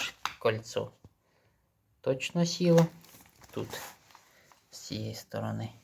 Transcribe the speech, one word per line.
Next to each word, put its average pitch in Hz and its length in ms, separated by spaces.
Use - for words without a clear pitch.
кольцо 110 520
точно 139 440
сіло. 170 400
Тут - 160
з - 80
цієї 110 360
сторони 110 540